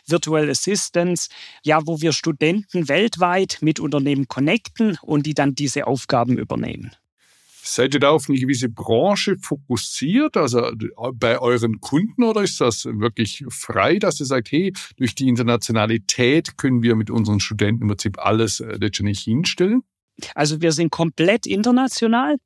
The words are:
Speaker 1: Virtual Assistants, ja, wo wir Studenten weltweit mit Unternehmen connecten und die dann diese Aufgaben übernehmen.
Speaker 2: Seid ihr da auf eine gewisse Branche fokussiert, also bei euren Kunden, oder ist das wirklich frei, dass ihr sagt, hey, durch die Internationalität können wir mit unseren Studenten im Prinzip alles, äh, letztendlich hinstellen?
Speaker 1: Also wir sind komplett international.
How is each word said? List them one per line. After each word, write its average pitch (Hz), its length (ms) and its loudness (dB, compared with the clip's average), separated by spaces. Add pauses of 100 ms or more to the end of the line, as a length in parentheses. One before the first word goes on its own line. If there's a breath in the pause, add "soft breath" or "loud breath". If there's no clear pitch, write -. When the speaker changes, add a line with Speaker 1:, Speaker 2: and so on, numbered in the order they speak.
Speaker 1:
Virtual 156 460 0
Assistants, 175 800 -2 (340 loud breath)
ja, 151 240 4
wo 160 140 -2
wir 160 120 2
Studenten 165 760 0
weltweit 180 720 0
mit 151 180 0
Unternehmen 139 480 0
connecten 185 720 0
und 151 260 0
die 151 80 -2
dann 139 200 2
diese 139 320 -4
Aufgaben 123 520 0
übernehmen. - 520 -6 (760 soft breath)
Speaker 2:
Seid 127 280 2
ihr 139 60 2
da 139 100 6
auf 156 180 2
eine 139 100 2
gewisse 131 300 0
Branche 175 720 0
fokussiert, 160 960 -2
also 120 340 2 (440)
bei 117 240 2
euren 117 420 0
Kunden, 208 420 0
oder 220 200 2
ist - 180 -2
das 123 240 0
wirklich 113 640 -4
frei, 117 500 0
dass 196 220 -2
ihr 143 60 -6
sagt, 127 260 -2
hey, 185 220 0 (240 loud breath)
durch 123 160 -2
die 135 140 0
Internationalität 120 1300 0
können 127 240 2
wir 117 120 4
mit 110 140 0
unseren 104 320 2
Studenten 107 440 0
im 107 40 0
Prinzip 101 300 -4
alles, 107 420 0
äh, 113 180 -10
letztendlich 101 420 -2
hinstellen? 180 600 0 (540 loud breath)
Speaker 1:
Also 156 260 0
wir 165 120 2
sind 160 180 0
komplett 170 560 0
international. 247 1000 0